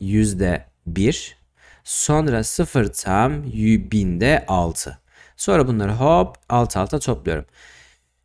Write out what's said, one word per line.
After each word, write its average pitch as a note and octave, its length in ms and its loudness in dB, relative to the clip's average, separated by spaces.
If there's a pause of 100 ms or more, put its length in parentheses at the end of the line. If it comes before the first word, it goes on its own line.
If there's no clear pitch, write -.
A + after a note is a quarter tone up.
yüzde F#2+ 640 2 (220)
bir. F#2+ 540 -2 (440)
Sonra D3 600 0
sıfır C3+ 480 0
tam B2+ 520 0 (460)
binde G#2 580 0
altı. E2+ 500 -2 (380)
Sonra D#3+ 320 2
bunları G#2+ 240 0
hop D3+ 440 2 (120)
alt A#2+ 280 0
alta G2+ 220 -2
topluyorum. D#2+ 460 -4 (800)